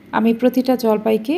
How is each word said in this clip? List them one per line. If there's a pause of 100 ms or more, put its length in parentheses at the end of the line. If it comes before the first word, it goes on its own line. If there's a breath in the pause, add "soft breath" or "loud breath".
(120)
আমি
প্রতিটা
জলপাইকে